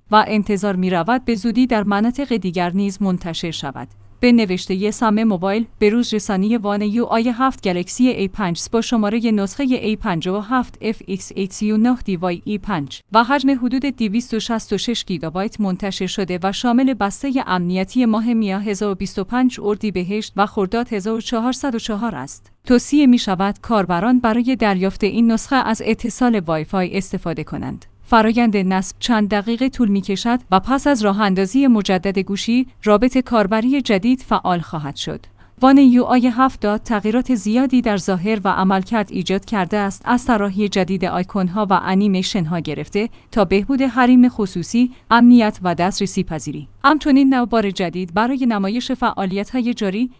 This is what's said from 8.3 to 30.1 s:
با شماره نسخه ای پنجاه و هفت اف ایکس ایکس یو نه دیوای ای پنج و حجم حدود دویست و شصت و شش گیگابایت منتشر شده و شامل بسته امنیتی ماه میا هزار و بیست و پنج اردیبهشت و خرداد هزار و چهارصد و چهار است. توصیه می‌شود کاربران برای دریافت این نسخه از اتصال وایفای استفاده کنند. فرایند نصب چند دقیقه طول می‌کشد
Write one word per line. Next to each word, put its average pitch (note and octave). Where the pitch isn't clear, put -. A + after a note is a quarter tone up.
با A#3
شماره A3+
نسخه A3
ای F#3+
پنجاه F#3
و G#3
هفت A#3+
اف G#3+
ایکس F#3+
ایکس F#3+
یو G#3+
نه A#3+
دیوای F3+
ای G#3
پنج D#3+
و A3+
حجم C4+
حدود B3+
دویست A#3+
و A3
شصت G#3+
و F#3+
شش A3
گیگابایت F3+
منتشر F#3+
شده F3+
و G3
شامل B3+
بسته A3+
امنیتی F#3
ماه A3+
میا G3+
هزار G#3
و F#3+
بیست G3
و F#3+
پنج B3
اردیبهشت G3+
و G3
خرداد A3+
هزار A3
و A3+
چهارصد B3
و A3+
چهار G#3+
است. -
توصیه C4+
می‌شود G3+
کاربران G3+
برای A#3+
دریافت G3
این A3+
نسخه A3+
از A3
اتصال A3+
وایفای E3+
استفاده F3+
کنند. -
فرایند A3+
نصب F#3+
چند G#3+
دقیقه A3+
طول B3
می‌کشد G3+